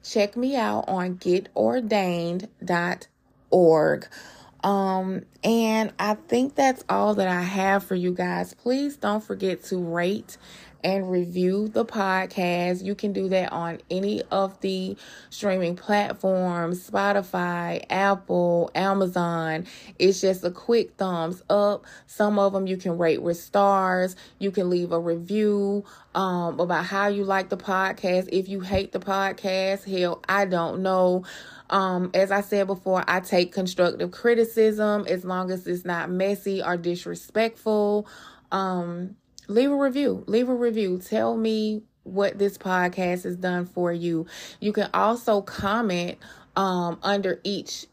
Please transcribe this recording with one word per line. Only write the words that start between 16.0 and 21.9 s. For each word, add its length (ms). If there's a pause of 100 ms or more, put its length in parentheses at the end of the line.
Spotify, 1000
Apple, 840
Amazon. 920 (320)
It's 220
just 240
a 60
quick 460
thumbs 520
up. 360 (220)